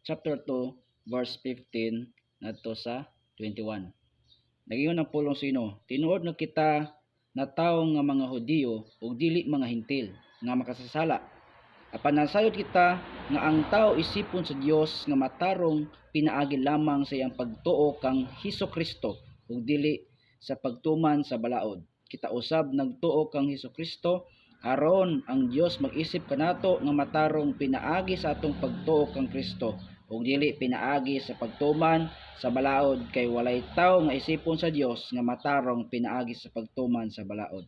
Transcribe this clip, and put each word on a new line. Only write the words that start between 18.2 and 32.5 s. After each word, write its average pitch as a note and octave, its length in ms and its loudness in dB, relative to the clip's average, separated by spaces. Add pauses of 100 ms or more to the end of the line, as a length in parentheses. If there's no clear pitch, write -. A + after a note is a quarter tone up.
Hesukristo E3 800 -4 (220)
ug A#2+ 240 -8
dili D3 320 2 (400)
sa - 160 -6
pagtuman D3+ 640 0
sa C#3 160 -2
balaod. A2+ 480 -4 (240)
Kita - 240 -8
usab C#3 400 0
nagtuo C#3 560 0
kang C#3+ 240 0
Hesukristo E3 800 -4 (320)
aron D#3 640 4
ang B2+ 240 2
Dios D#3 320 0
mag-isip D#3+ 480 -4
kanato F3 480 2
nga D3 160 0
matarong D3+ 640 2
pinaagi D#3 560 0
sa D#3+ 180 -2
atong D3 240 -2
pagtuo C#3+ 540 2
kang C3 160 -2
Kristo A#2+ 480 -4 (320)
ug A2+ 160 -6
dili C#3 320 2
pinaagi C3 640 0
sa - 160 -8
pagtuman D#3 720 2 (320)
sa B2+ 100 -2
balaod, C3+ 600 2